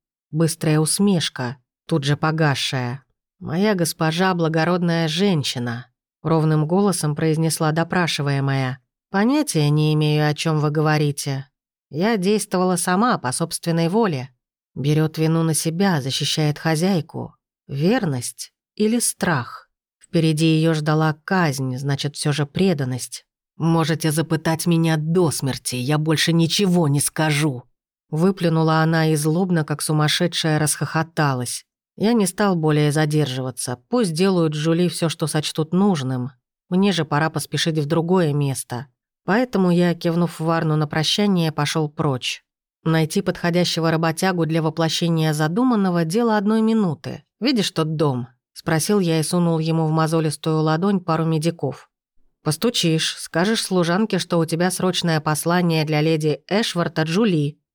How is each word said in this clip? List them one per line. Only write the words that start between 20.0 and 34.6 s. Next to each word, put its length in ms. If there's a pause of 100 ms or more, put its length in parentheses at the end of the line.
её 160
ждала 500
казнь, 540
значит, 380
всё 160
же 160
преданность. 800 (300)
«Можете 560
запытать 540
меня 320
до 320
смерти, 460
я 240
больше 340
ничего 540
не 120
скажу!» 640 (460)
Выплюнула 720
она 300
и 40
злобно, 480
как 200
сумасшедшая, 720
расхохоталась. 1080 (300)
Я 180
не 120
стал 300
более 360
задерживаться. 840 (120)
Пусть 240
делают 420
с 20
Жули 320